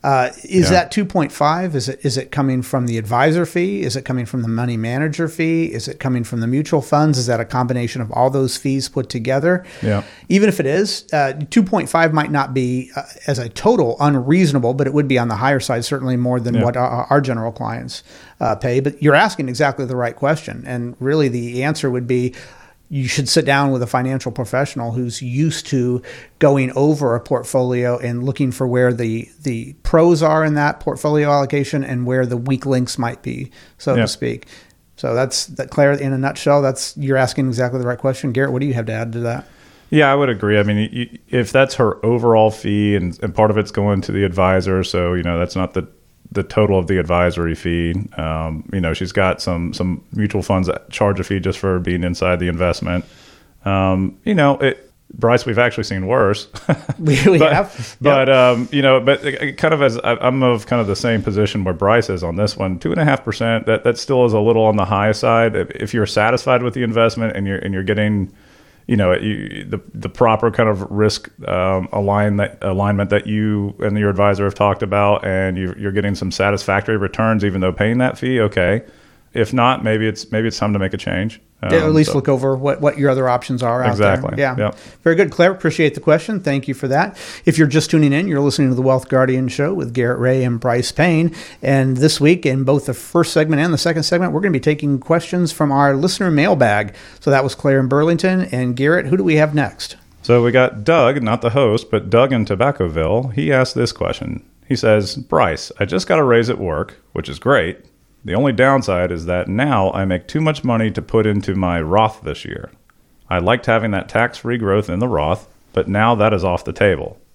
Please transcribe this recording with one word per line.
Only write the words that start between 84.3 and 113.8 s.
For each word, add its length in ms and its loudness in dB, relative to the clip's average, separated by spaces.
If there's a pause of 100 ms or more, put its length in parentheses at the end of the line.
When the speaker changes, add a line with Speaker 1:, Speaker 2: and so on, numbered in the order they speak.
Speaker 1:
Yeah. 160 0
Speaker 2:
Yep. 220 -2 (240)
Speaker 1:
Very 140 4
good, 140 2
Claire. 200 4
Appreciate 440 0
the 60 -8
question. 400 0
Thank 280 -2
you 60 -4
for 140 -6
that. 300 0 (280)
If 120 4
you're 80 8
just 240 2
tuning 220 4
in, 160 0
you're 120 0
listening 280 2
to 60 2
the 80 -2
Wealth 260 0
Guardian 400 2
Show 260 -2
with 200 -6
Garrett 240 0
Ray 260 2
and 160 -2
Bryce 320 -2
Payne. 420 2 (280)
And 340 2
this 240 2
week, 260 4
in 180 0
both 220 2
the 80 -4
first 380 -2
segment 280 2
and 120 2
the 60 0
second 260 0
segment, 280 0
we're 80 -2
gonna 120 0
be 80 0
taking 380 0
questions 520 0
from 220 0
our 240 4
listener 340 0
mailbag. 640 2 (260)
So 100 0
that 140 4
was 100 -4
Claire 260 2
in 80 0
Burlington. 540 2 (100)
And 240 -2
Garrett, 300 2
who 100 0
do 80 0
we 120 4
have 180 2
next? 420 -4 (260)
Speaker 2:
So 200 4
we 100 4
got 320 2
Doug, 380 4
not 200 0
the 80 0
host, 400 0
but 200 -2
Doug 220 4
in 120 0
Tobaccoville. 880 -2
He 200 -2
asked 220 2
this 180 0
question. 520 -6 (240)
He 80 0
says, 400 2
"Bryce, 640 0
I 60 0
just 200 -4
got 120 2
a 60 2
raise 260 4
at 80 -2
work, 400 -4 (140)
which 160 -6
is 100 -10
great. 400 0 (460)
The 100 -4
only 180 2
downside 600 2
is 140 -6
that 200 -2
now 460 0
I 120 -2
make 220 -2
too 140 -4
much 240 -2
money 260 0
to 100 -6
put 260 0
into 280 0
my 260 0
Roth 420 0
this 220 -10
year. 280 -12 (580)
I 80 0
liked 280 0
having 260 0